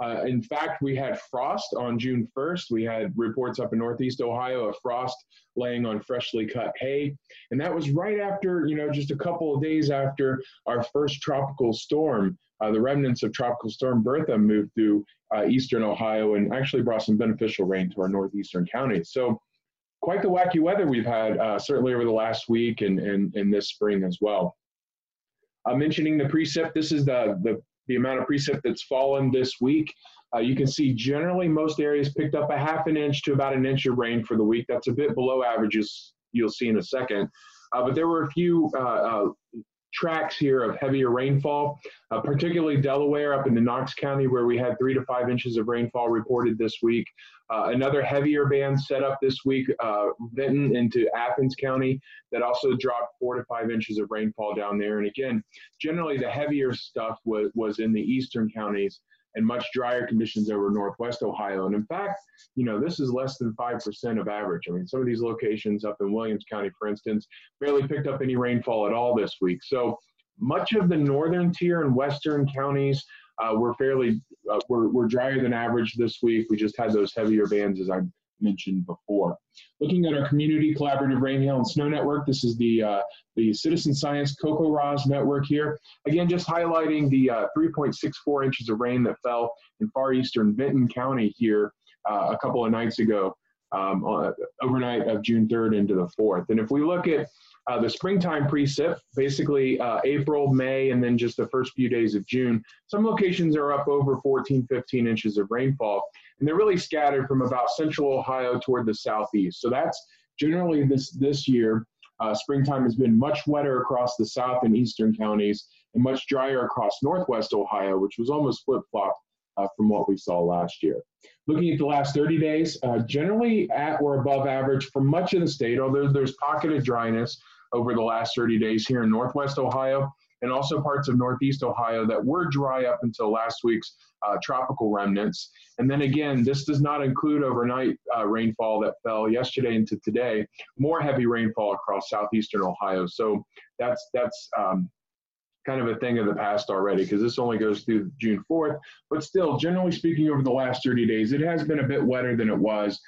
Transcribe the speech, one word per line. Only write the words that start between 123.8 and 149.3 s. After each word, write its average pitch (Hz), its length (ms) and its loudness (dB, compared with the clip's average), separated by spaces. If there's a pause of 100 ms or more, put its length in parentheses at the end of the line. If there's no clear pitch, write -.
or 143 200 2
above 139 280 2
average 135 380 0
for - 140 -2
much 160 340 2
of 175 80 4
the 160 40 2
state, 123 320 0
although 135 300 2
there's 135 320 2
pocketed 151 420 0
dryness 117 580 -2 (340)
over 120 200 0
the 113 80 0
last 113 320 -2
thirty 117 240 2
days 110 280 0
here 123 160 0
in 110 80 4
northwest 139 480 0
Ohio 135 540 0 (300)
and 123 80 -2
also 139 300 0
parts 139 280 -2
of 123 80 4
northeast 127 460 0
Ohio 117 440 -2
that 110 160 0
were 165 240 0
dry 135 380 0
up 120 180 0
until 113 280 0
last 113 320 -2
week's, 113 320 0 (320)
uh, 104 160 0
tropical 127 480 -2
remnants. 101 600 0 (280)
And 127 100 2
then 143 140 2
again, 139 400 0
this 139 220 2
does 143 160 2
not 147 200 2
include 147 440 0
overnight, 123 520 0 (200)
uh, 107 100 0
rainfall 110 540 0
that 107 140 0 (100)
fell 110 240 0
yesterday 120 480 0
into 107 260 0
today, 110 420 0 (340)
more 156 220 2
heavy 127 260 0
rainfall 110 480 0
across 98 360 -4
southeastern 107 520 -2
Ohio. 92 440 -2
So 104 380 -2 (340)
that's, 120 340 -4
that's, 123 360 -4 (100)
um, 92 320 0 (760)
kind 131 160 -4
of 117 60 0
a 110 140 0
thing 120 180 0
of 107 80 2
the 101 80 2
past 104 360 -2
already, 95 360 2
'cause 101 160 0
this 120 160 0
only 120 180 0
goes 104 280 0
through 107 260 0 (100)
June 107 280 0
fourth. 156 280 0 (340)
But 151 120 -2
still, 160 340 0